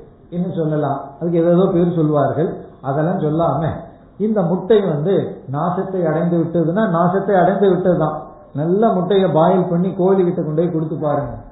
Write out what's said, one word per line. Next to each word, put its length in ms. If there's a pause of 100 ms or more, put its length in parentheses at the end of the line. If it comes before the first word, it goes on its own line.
(300)
என்ன 240
சொல்லலாம்? 460 (120)
அதுக்கு 280
ஏதேதோ 280
பேர் 300
சொல்வார்கள், 540 (300)
அதெல்லாம் 420
சொல்லாம 480 (480)
இந்த 240
முட்டை 380
வந்து 320 (360)
நாசத்தை 540
அடைந்து 340
விட்டதுன்னா 520
நாசத்தை 460
அடைந்து 320
விட்டதுதான். 500 (360)
நல்ல 360
முட்டையை 400
பாயில் 400
பண்ணி 220
கோழி 300
கிட்ட 200
கொண்டு 200
போய் 120
கொடுத்து 240
பாருங்க, 380 (160)